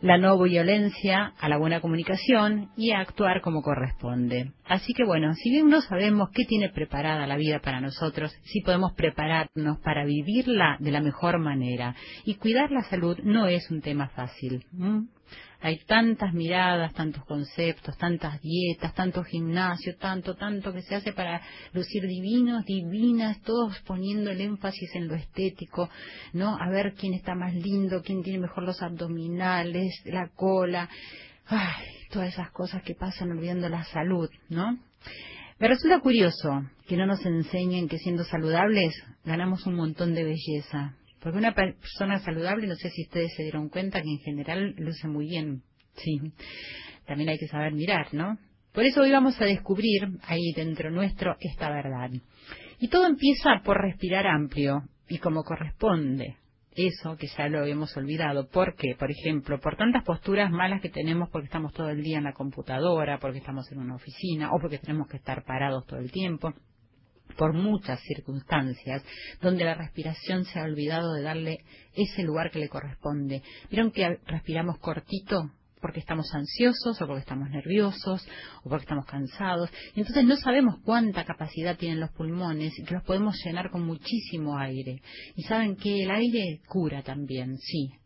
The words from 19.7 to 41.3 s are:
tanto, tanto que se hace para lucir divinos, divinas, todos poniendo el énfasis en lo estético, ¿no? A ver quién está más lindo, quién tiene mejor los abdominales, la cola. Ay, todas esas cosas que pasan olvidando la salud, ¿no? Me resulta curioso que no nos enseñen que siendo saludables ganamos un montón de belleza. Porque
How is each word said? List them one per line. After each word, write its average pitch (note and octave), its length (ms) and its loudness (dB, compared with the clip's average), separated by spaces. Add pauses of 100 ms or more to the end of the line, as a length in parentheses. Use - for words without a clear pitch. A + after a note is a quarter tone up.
tanto, F#3 380 -4
tanto G3+ 360 -4
que F3+ 120 -8
se - 100 -6
hace G3+ 180 -4
para F3 300 -4 (320)
lucir F#3 320 -2
divinos, A3 600 2
divinas, G#3+ 760 2
todos A3+ 460 0
poniendo G3+ 420 -2
el F#3+ 120 -4
énfasis G3 520 -4
en F3 140 -4
lo D#3+ 80 -4
estético, F3 760 -4 (440)
¿no? G3+ 280 0
A F3 80 0
ver G3 240 0
quién F#3+ 220 -4
está F#3 180 -4
más F3+ 220 -2
lindo, F#3 480 0
quién F#3+ 180 -2
tiene F#3+ 180 -4
mejor F3+ 240 -4
los F3+ 200 -4
abdominales, F3 1200 -2
la F3+ 300 -4
cola. F3+ 520 2 (600)
Ay, F#3+ 380 -2 (260)
todas F#3 180 -2
esas F3+ 220 -8
cosas F3+ 320 -6
que - 100 -8
pasan F#3 380 -4
olvidando F3 360 -2
la E3 180 -4
salud, E3+ 440 0 (200)
¿no? G3 280 0 (800)
Me A3 100 4
resulta D#4+ 320 8
curioso E3+ 600 4 (260)
que F3+ 100 0
no F#3+ 100 4
nos G3 180 0
enseñen F3+ 600 0
que E3 100 -2
siendo F3 260 0
saludables E3+ 720 4 (300)
ganamos F3+ 420 0
un F#3 80 0
montón E3+ 400 0
de E3 120 0
belleza. D3 720 -4 (260)
Porque E3 180 -2